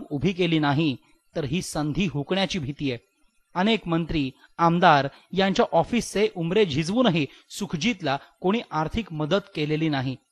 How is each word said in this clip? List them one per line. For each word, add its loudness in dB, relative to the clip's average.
उभी 0
केली 0
नाही 0
तर -2
ही -2
संधी -2
हुकण्याची -4
भीती -6
आहे. -10
अनेक 0
मंत्री, -2
आमदार 6
यांच्या 2
ऑफिसचे 0
उमरे 0
झिजवूनही 2
सुखजीतला -2
कोणी 0
आर्थिक -4
मदत 0
केलेली 0
नाही. -2